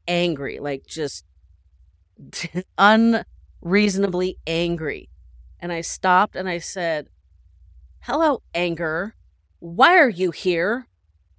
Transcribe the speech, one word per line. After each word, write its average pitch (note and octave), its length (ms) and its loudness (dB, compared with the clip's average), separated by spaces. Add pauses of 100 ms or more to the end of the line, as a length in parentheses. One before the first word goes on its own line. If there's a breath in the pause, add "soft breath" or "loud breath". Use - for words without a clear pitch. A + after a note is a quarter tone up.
angry, D3+ 520 -2
like, C#3 260 -8
just - 380 -10 (920)
<laughs> - 300 -12 (1160)
unreasonably F#3+ 840 0
angry. E3 640 -4 (500)
And F3 120 -8
I E3 80 -6
stopped F#3 560 2
and F#3+ 120 -6
I F3 100 -4
said, E3 500 -4 (920)
"Hello, D4 420 0 (120)
anger. E3+ 600 -4 (440)
Why A3 400 4
are C#4 100 6
you F3+ 220 0
here?" F#3 580 -2 (500)